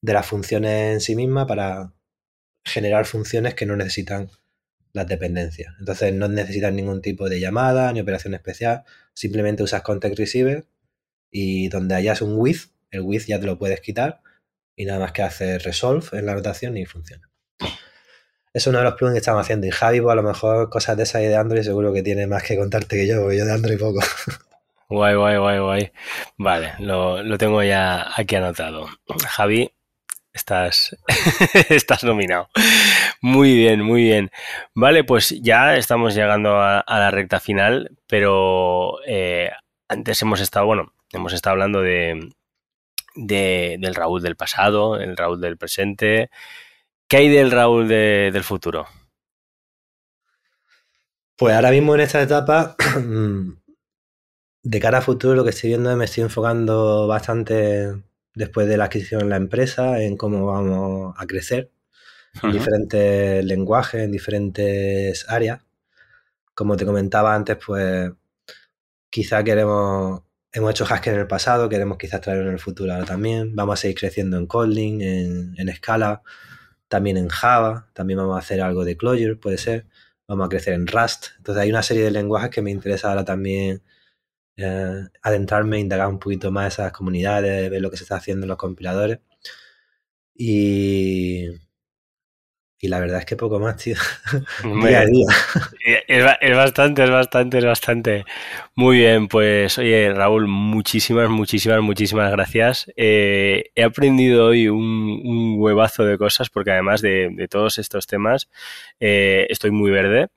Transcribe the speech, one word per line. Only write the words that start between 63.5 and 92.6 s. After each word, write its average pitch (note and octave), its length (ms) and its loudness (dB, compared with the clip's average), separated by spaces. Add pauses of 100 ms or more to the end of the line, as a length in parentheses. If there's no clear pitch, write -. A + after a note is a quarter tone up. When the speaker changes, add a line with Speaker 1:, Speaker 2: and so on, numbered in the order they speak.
Speaker 1:
en G#2 100 -4
diferentes G2 1160 -4
áreas. A#2 320 -2 (960)
Como G#2 220 0
te F#2 100 -2
comentaba G#2 480 2
antes, G#2 320 -2
pues, F#2 460 -2 (960)
quizá G#2+ 340 -2
queremos, G2+ 800 0 (300)
hemos A2 200 -2
hecho G#2+ 140 -2
Haskell A2+ 280 -2
en G2+ 60 0
el G2 60 -4
pasado, A#2+ 420 0
queremos G2+ 300 -2
quizás F#2+ 240 -8
traerlo F#2+ 260 -4
en F#2 60 -4
el F2 60 -8
futuro F#2 340 -8
ahora F2+ 120 -6
también. A2 500 -4
Vamos G2+ 220 -2
a - 40 -8
seguir F#2+ 160 -4
creciendo F#2+ 400 -4
en F2 80 -4
Kotlin, G#2+ 560 -2
en, F2+ 560 -4
en F#2 180 -6
Scala, A2 460 -2 (640)
también G2 300 0
en F2+ 100 -2
Java, A2+ 640 0
también F#2+ 240 -4
vamos F#2+ 180 -2
a F#2+ 40 -4
hacer F#2+ 220 -6
algo F#2 220 -2
de F2 120 -4
Clojure, A2+ 400 0
puede G2 220 -6
ser. A2+ 280 -6 (420)
Vamos F#2+ 180 -4
a - 20 -4
crecer F2+ 260 -4
en F2 140 -4
Rust. A#2 400 -2 (100)
Entonces G2+ 240 -4
hay G#2 80 0
una A2 140 0
serie A2+ 200 0
de G#2+ 60 2
lenguajes G#2 400 -2
que A2+ 120 -6
me G2+ 100 -4
interesa G2 380 -4
ahora G2 140 -2
también, F#2+ 580 -4 (760)
eh, F#2+ 500 -6 (160)
adentrarme, G#2+ 580 0
indagar F#2+ 280 -2
un G2 120 -4
poquito G2 320 -4
más G2 220 -4
esas G2 180 -6
comunidades, F#2+ 800 -2
ver F#2+ 120 -4
lo F#2+ 80 -6
que F#2+ 80 -16
se - 60 -16
está G2 120 -8
haciendo F#2+ 280 -6
en F#2+ 60 -8
los F#2 80 -8
compiladores. F#2+ 640 -6 (1120)
Y, G2 1120 0 (1300)